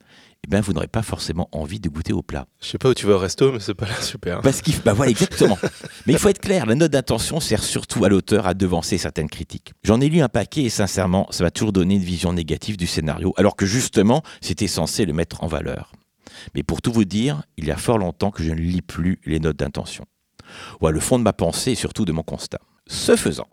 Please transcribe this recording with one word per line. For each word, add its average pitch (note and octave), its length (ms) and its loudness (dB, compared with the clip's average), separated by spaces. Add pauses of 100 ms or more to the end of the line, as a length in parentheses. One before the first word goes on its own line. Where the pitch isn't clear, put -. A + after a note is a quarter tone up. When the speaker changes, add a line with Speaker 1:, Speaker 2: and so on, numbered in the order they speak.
(460)
Speaker 1:
eh - 40 -12
ben, G2 120 2
vous G2 120 -2
n'aurez - 140 -2
pas A2+ 160 -4
forcément - 500 -6
envie D#2 260 -8
de F#2 80 -6
goûter D#2 260 -4
au F2 80 -2
plat. C#2 260 -8 (140)
Speaker 2:
Je - 60 -14
sais - 100 -6
pas C3 120 2
où B2 40 6
tu - 120 -4
vas G2+ 80 6
au G2 40 6
resto, G2 360 2
mais A#2 80 -6
c'est G2+ 140 -6
pas G2 120 -6
là - 140 -6
super. - 400 -6
Speaker 1:
Parce C3+ 200 2
qu'il, D#3+ 200 0
bah A2 120 4
voilà, B2+ 180 4
exactement. A2+ 460 2 (240)
Speaker 2:
<laughs> - 240 -18
Speaker 1:
Mais B2+ 80 4
il D#3+ 60 4
faut - 80 4
être G3+ 140 2
clair, F#3+ 240 0
la A2 100 2
note D#3 160 4
d'intention C3+ 480 0
sert A#2 240 0
surtout - 400 -2
à F#2+ 60 6
l'auteur G2 360 4
à F2+ 80 2
devancer F2+ 440 0
certaines D#2+ 320 -4
critiques. - 420 -12 (120)
J'en A2+ 180 4
ai C#3 80 4
lu E3+ 100 4
un C3+ 80 4
paquet A2+ 360 -2
et A#2 60 0
sincèrement, F#2+ 600 0
ça - 140 0
m'a E2+ 60 2
toujours A2 200 0
donné F#2+ 240 4
une G2 80 2
vision F2 300 -2
négative D#2+ 420 -4
du F2 120 -2
scénario, D#2+ 500 -2
alors G2 180 4
que G2+ 100 0
justement, A2+ 560 2 (200)
c'était - 260 -2
censé F2+ 380 -2
le D2+ 80 0
mettre E2 300 -4
en E2 40 -4
valeur. - 460 -6 (640)
Mais D2+ 80 -2
pour D#2+ 180 -4
tout A#2+ 100 0
vous A2+ 140 4
dire, A#2+ 380 -2 (140)
il D#2+ 80 -6
y D2+ 60 0
a D2+ 60 -2
fort A#2 200 2
longtemps G2 340 -2
que F2 120 -6
je D#2+ 80 0
ne D#2 80 -2
lis F2 220 -2
plus - 440 -4
les D2+ 140 -2
notes D#2 180 -2
d'intention. - 460 -8 (800)
Ou E2 60 4
à D#2+ 40 4
le D#2 80 0
fond - 180 2
de A#2+ 60 0
ma G2+ 100 4
pensée F2 380 -2
et A2+ 40 0
surtout - 280 -4
de E2+ 80 0
mon D#2+ 100 -2
constat. - 380 -10 (260)
Ce - 300 2
faisant, D2+ 380 -2